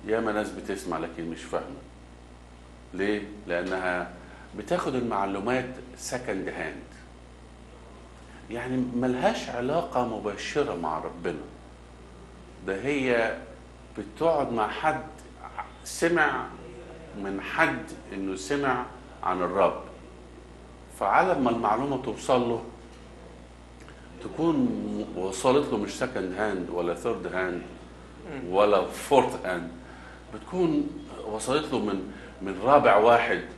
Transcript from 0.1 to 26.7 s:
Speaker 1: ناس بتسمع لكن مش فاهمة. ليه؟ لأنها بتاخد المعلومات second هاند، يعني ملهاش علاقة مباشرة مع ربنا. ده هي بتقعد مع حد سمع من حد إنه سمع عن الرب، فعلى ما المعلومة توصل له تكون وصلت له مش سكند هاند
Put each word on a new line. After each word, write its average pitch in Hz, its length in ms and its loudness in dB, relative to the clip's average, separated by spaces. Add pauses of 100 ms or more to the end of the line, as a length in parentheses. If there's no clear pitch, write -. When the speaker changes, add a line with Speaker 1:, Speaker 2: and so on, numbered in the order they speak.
Speaker 1:
ناس 104 180 0
بتسمع 90 480 -4
لكن 82 320 -6
مش 80 120 -8
فاهمة. - 380 -6 (1120)
ليه؟ 101 280 2 (240)
لأنها 90 640 0 (480)
بتاخد 156 360 0
المعلومات 113 760 0 (280)
second 107 520 -4
هاند، 78 340 -8 (1700)
يعني 127 340 -2 (120)
ملهاش 127 520 2
علاقة 131 580 0 (120)
مباشرة 101 560 -2
مع 80 240 -2
ربنا. 82 440 -6 (1200)
ده 95 160 0
هي 127 540 2 (600)
بتقعد 139 540 2
مع 107 160 2
حد 147 320 0 (840)
سمع 156 600 2 (760)
من 98 180 -4
حد 131 420 2 (300)
إنه 98 240 -4
سمع 131 480 0 (380)
عن 90 200 0
الرب، 87 400 4 (1160)
فعلى 165 400 6
ما 123 100 6
المعلومة 113 520 2
توصل 123 460 2
له 117 140 0 (1600)
تكون 147 440 2 (480)
وصلت 127 560 2
له 107 60 2
مش 101 200 -2
سكند 92 400 -2
هاند 95 320 -2